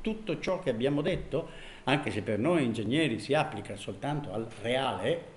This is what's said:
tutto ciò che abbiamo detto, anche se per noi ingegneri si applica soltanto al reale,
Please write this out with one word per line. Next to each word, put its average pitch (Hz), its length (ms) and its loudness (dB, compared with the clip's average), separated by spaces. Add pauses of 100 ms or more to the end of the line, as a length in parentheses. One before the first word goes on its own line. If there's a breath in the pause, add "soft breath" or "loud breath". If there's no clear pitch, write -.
tutto 214 380 -2
ciò 147 200 0
che 143 120 0
abbiamo 135 300 2
detto, - 480 -2 (360 loud breath)
anche 143 240 4
se 101 140 0
per 107 160 2
noi 151 260 4
ingegneri 113 540 2
si 135 160 2
applica 104 420 0
soltanto 113 560 -4
al 113 140 -2 (140)
reale, 123 760 0